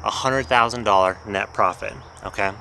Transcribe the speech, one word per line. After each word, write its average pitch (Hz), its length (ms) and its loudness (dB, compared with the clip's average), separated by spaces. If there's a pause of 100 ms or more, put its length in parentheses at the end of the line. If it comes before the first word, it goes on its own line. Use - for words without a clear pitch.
a 107 80 -2
hundred 131 360 -2
thousand 117 360 2
dollar 95 420 4
net 101 280 -4
profit, 101 400 -2 (320)
okay? 98 360 -4